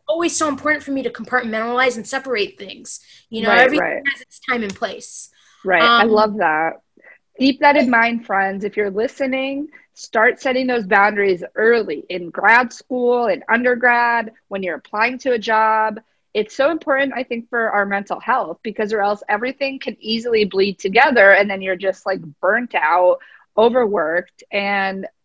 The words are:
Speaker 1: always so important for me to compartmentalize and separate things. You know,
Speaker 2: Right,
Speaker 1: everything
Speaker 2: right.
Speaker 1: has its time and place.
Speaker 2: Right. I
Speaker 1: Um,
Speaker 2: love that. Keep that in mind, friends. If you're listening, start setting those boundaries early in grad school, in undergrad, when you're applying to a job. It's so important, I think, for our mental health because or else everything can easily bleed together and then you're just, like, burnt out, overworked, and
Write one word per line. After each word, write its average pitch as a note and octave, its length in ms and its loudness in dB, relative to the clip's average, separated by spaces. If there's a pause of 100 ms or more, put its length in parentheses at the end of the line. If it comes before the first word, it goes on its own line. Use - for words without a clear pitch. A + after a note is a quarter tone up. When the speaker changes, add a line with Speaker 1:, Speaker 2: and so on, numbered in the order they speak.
Speaker 1:
always E4 300 -2
so D#4+ 100 0
important D4 380 -4
for C#4 60 -12
me C4+ 140 -4
to A#3 60 -4
compartmentalize A#3 840 -2
and G#3+ 100 -12
separate C4 520 -6
things. - 420 -16 (300)
You A3+ 120 -6
know, G#3 60 0
Speaker 2:
Right, A#3 120 6
Speaker 1:
everything C4 260 4
Speaker 2:
right. - 160 -6 (100)
Speaker 1:
has C4+ 80 -12
its - 200 -20
time B3 220 -4
and G3 120 -8
place. - 560 -12 (340)
Speaker 2:
Right. F3+ 180 2
I A#3 200 4
Speaker 1:
Um, A3 80 2
Speaker 2:
love G#3+ 260 2
that. D#3+ 380 0 (640)
Keep C4 220 0
that C#4+ 160 6
in C4+ 140 2
mind, A#3 360 0
friends. G3 360 -2
If G3+ 140 -6
you're G#3 140 -2
listening, C4+ 760 -4 (260)
start - 460 0
setting C4 260 0
those A#3+ 200 -2
boundaries G3+ 560 2 (120)
early A3 560 0
in F3 200 -8
grad A#3 420 4
school, A#3+ 560 0
in F3 200 -2
undergrad, A#3+ 840 2 (160)
when G3 140 -8
you're E3+ 140 -4
applying A3+ 440 -4
to C4 120 -2
a A#3+ 60 0
job. A3 600 0 (360)
It's G#3+ 200 -4
so C#4 160 2
important, C#4 460 -2
I B3 80 -6
think, A#3 240 -8
for A3+ 220 -2
our G3+ 160 0
mental G3+ 340 -6
health A3 420 -4
because G#3+ 300 -6
or A3 80 -2
else G3+ 300 -2
everything C4 500 -4
can A3+ 200 -10
easily A3+ 440 -2
bleed G3 340 0
together A3 540 6
and G3+ 180 4
then F#3+ 120 -4
you're F#3+ 140 -2
just, F#3+ 300 -4
like, F#3+ 140 -4 (200)
burnt A3 340 -2
out, F3+ 440 2 (400)
overworked, G3+ 920 0
and G3 540 -4 (180)